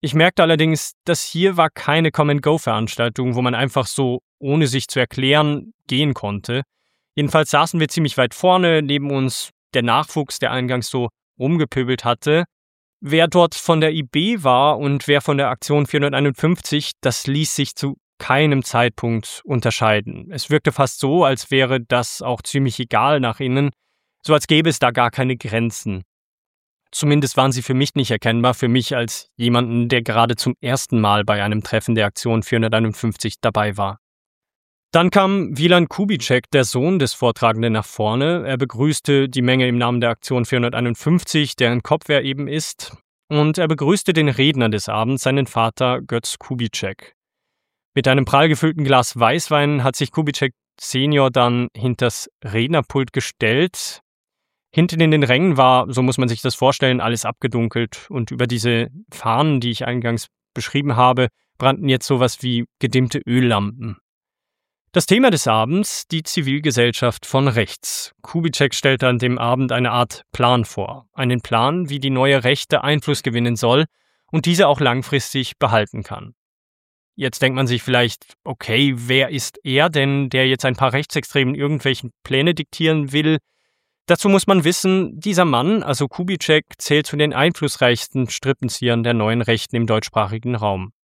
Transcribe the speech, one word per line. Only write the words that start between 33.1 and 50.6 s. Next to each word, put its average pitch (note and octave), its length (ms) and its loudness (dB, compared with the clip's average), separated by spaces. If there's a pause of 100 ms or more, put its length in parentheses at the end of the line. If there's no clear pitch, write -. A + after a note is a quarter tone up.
dabei G#2 340 0
war. G2 240 -6 (920)
Dann F3 180 4
kam F#3+ 480 2
Wieland E3+ 320 4
Kubitschek, E3 600 -2
der C3+ 120 4
Sohn D3+ 360 0
des C3+ 140 0
Vortragenden, A2+ 600 0
nach A2 120 -2
vorne. C3+ 600 -2
Er C3+ 80 -2
begrüßte C3+ 720 0
die C3 140 -2
Menge B2+ 260 4
im A#2+ 100 0
Namen A#2+ 220 0
der A#2 120 2
Aktion B2 340 -2
vierhunderteinundfünfzig, B2 1120 -2
deren A#2+ 260 0
Kopf - 240 -2
er C#3+ 160 2
eben C3+ 240 -6
ist. - 480 -8 (320)
Und D3+ 300 2
er F3 100 0
begrüßte D#3+ 460 0
den D#3 160 4
Redner C3+ 400 2
des G#2 180 -4
Abends, A#2 360 -2
seinen C3+ 240 0
Vater B2 540 0
Götz - 380 -6
Kubitschek. - 760 -8 (800)
Mit C3 140 0
einem C3 160 4
prall C#3+ 240 4
gefüllten D#3 380 0
Glas B2+ 340 2
Weißwein D3 640 2
hat C3+ 140 0
sich - 140 -4
Kubitschek D3 420 -2 (260)